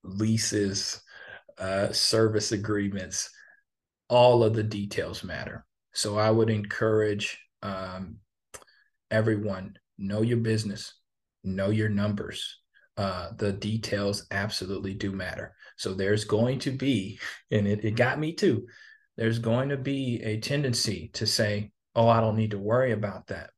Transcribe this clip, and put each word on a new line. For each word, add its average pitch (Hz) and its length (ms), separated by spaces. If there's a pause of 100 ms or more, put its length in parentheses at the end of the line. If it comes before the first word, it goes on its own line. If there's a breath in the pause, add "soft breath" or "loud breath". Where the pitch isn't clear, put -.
leases, 101 960 (540 loud breath)
uh, 98 360
service 110 600
agreements. 101 800 (800 loud breath)
All 123 360
of 110 80
the 110 100
details - 600
matter. - 400 (300)
So 107 240
I 110 120
would 113 200
encourage, 107 880 (240)
um, 95 540 (960 soft breath)
everyone, 104 640 (220)
know 101 240
your 120 160
business, 110 560 (500)
know 95 240
your 107 220
numbers. 101 680 (380 soft breath)
Uh, 92 400
the 101 160
details 104 760
absolutely 98 640
do 98 180
matter. - 420 (220 loud breath)
So 95 160
there's 98 320
going 120 360
to 135 100
be, 120 500 (300 loud breath)
and 101 180
it, 104 160
it 110 80
got 123 260
me 156 140
too, 160 340 (520 loud breath)
there's 113 200
going 120 300
to 143 80
be 131 460
a 110 180
tendency 117 720
to 110 140
say, 104 440 (240)
"Oh, 117 140
I 113 120
don't 110 160
need 110 160
to 101 60
worry 117 340
about 101 340
that." 90 320